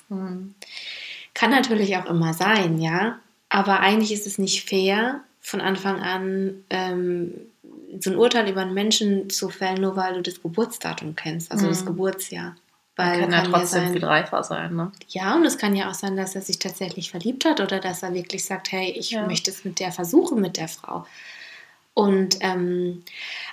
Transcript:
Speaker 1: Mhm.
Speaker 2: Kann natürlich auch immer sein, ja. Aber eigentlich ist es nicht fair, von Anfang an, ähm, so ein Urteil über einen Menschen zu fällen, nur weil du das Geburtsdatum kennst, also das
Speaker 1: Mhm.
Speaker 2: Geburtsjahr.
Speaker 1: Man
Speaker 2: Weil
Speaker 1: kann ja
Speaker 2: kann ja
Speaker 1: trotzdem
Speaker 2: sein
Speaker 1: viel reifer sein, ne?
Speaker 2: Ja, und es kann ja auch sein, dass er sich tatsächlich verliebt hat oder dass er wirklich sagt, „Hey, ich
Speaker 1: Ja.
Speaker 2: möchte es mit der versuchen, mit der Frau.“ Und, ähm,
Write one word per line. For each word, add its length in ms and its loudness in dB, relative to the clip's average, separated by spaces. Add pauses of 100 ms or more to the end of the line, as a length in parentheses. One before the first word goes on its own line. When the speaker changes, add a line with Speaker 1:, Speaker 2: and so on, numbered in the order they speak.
Speaker 1:
Mhm. 460 -8 (800)
Speaker 2:
Kann 160 4
natürlich 460 4
auch 100 -4
immer 260 2
sein, 480 4
ja. 380 0 (300)
Aber 320 4
eigentlich 320 4
ist 140 -4
es 100 -6
nicht 300 -2
fair, 540 2 (200)
von 200 -6
Anfang 380 0
an, 720 -2
ähm, 640 -2 (640)
so 120 -2
ein 60 0
Urteil 320 4
über 120 0
einen 120 -2
Menschen 560 2
zu 200 -2
fällen, 320 -2
nur 160 0
weil 160 0
du 80 -4
das 200 -6
Geburtsdatum 720 -4
kennst, 360 -6
also 160 4
das 140 2
Speaker 1:
Mhm. 60 -6
Speaker 2:
Geburtsjahr. 680 -4 (400)
Speaker 1:
Man 140 2
Speaker 2:
Weil 100 2
Speaker 1:
kann 120 2
ja 100 6
Speaker 2:
kann 100 2
ja 80 6
Speaker 1:
trotzdem 240 2
Speaker 2:
sein 100 0
Speaker 1:
viel 120 0
reifer 380 2
sein, 320 -4
ne? 160 -2 (180)
Speaker 2:
Ja, 260 0
und 100 6
es 120 2
kann 180 2
ja 140 -2
auch 40 -6
sein, 220 -4
dass 200 -4
er 60 -4
sich 180 -4
tatsächlich 500 -6
verliebt 360 -4
hat 140 4
oder 200 0
dass 240 -4
er 100 -4
wirklich 320 -4
sagt, 260 -6
„Hey, 200 -2
ich 200 -6
Speaker 1:
Ja. 140 -2
Speaker 2:
möchte 240 -2
es 160 -10
mit 140 -6
der 120 -4
versuchen, 480 4
mit 180 0
der 100 -4
Frau.“ 380 -10 (880)
Und, 480 4
ähm, 600 0 (500)